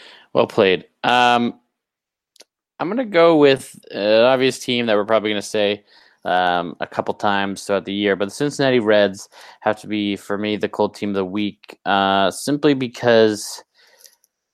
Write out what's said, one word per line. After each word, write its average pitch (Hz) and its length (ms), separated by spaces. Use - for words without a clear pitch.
Well 113 140
played. 95 380
Um, 120 560
I'm 156 100
gonna 240 160
go 170 320
with 139 420
an 107 340
obvious 131 340
team 120 280
that 107 80
we're 104 100
probably 107 260
gonna 104 100
say, 104 440
um, 87 540
a - 80
couple - 260
times 98 520
throughout 98 180
the 95 100
year, 101 220
but 101 100
the 98 60
Cincinnati 139 480
Reds 104 480
have 107 220
to - 60
be, 101 280
for 101 220
me, 104 180
the 101 140
cold 104 260
team 104 140
of 98 60
the 98 100
week, 101 600
uh, 98 460
simply 147 420
because 117 880